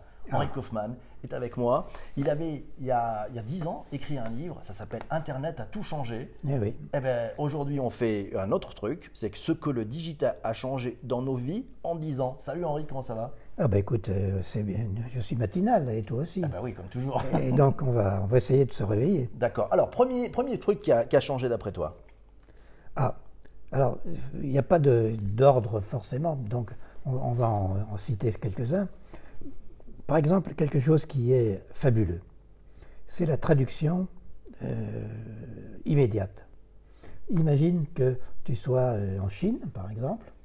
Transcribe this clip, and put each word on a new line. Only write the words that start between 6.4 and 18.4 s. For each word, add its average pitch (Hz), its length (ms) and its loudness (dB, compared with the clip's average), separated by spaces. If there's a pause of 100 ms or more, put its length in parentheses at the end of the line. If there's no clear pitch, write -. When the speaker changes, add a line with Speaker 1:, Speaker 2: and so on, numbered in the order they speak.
Speaker 2:
Eh 139 100 2
oui. 104 160 0 (180)
Speaker 1:
Eh 143 80 0
ben, 120 380 0
aujourd'hui, 143 400 -2
on 123 120 0
fait 107 460 0
un 98 140 0
autre 185 240 -2
truc, 131 400 -6
c'est 104 160 -4
que - 80 -14
ce - 140 -2
que 156 180 -2
le 117 140 -2
digital 147 580 -4
a 113 100 -2
changé 127 520 -4
dans 123 180 -2
nos 135 140 -2
vies 160 280 -4 (200)
en 170 100 -2
dix 156 260 -4
ans. 131 200 -2
Salut 165 240 -6
Henri, 151 220 -2
comment 135 160 -4
ça 117 120 -6
va ? 113 220 -4 (200)
Speaker 2:
Ah 156 120 2
ben 101 100 6
écoute, 101 300 0
euh, 98 340 0
c'est 107 220 -4
bien, 104 240 -2 (260)
je 127 60 -2
suis - 160 -2
matinal, 175 540 2
et 110 120 -2
toi 117 200 -2
aussi. 175 220 -4
Speaker 1:
Ah 151 40 0
ben 123 120 -4
oui, 120 140 -6
comme 92 140 -12
toujours. 127 340 -2 (180)
Speaker 2:
Et 131 120 2
donc, 139 300 6
on 131 100 2
va, 98 320 4
on - 20 0
va 120 100 4
essayer 131 280 6